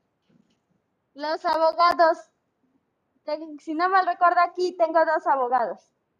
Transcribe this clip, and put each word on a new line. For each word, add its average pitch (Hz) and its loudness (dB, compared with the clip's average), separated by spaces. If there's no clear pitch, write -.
los 302 -6
abogados. 330 2
Ten-, 302 -10
si 320 -12
no 349 -2
mal 381 2
recuerdo, 349 2
aquí 359 -2
tengo 330 2
dos 320 -2
abogados. 247 -2